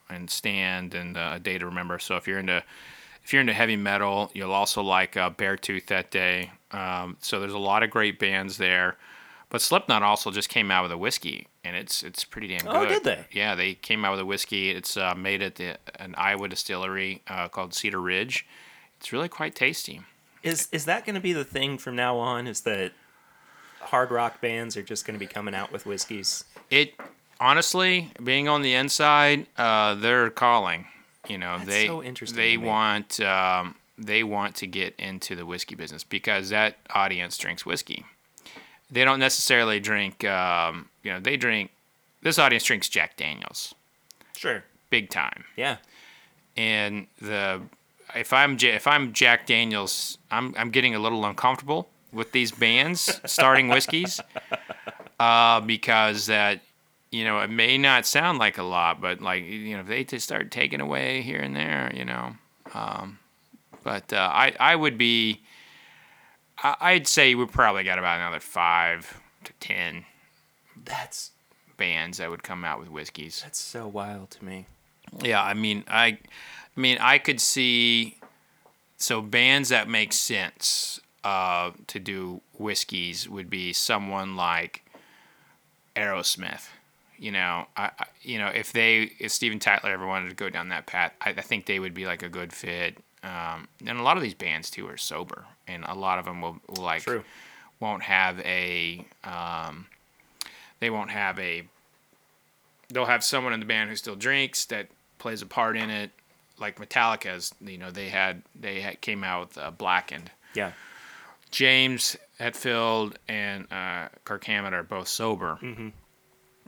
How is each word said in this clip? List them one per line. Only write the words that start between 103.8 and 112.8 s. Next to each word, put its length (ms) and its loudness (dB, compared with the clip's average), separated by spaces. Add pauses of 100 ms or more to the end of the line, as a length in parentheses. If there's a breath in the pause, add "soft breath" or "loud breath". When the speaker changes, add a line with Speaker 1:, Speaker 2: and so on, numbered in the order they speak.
Speaker 1:
who 80 -8
still 200 -10
drinks 500 -2
that 220 -8 (300)
plays 220 -8
a 60 -14
part 300 0
in 120 -4
it. 220 -6 (480)
Like 200 -10
Metallica's, 800 -2
you 180 -16
know, 120 -12
they 200 -10
had, 320 0 (120)
they 260 -8
had, 200 -8
came 240 -6
out 240 -4
with, 100 -18
uh, 120 -8
Blackened. 600 -2 (240 loud breath)
Speaker 2:
Yeah. 180 -4 (800 loud breath)
Speaker 1:
James 640 4 (220)
Hetfield 760 0 (140)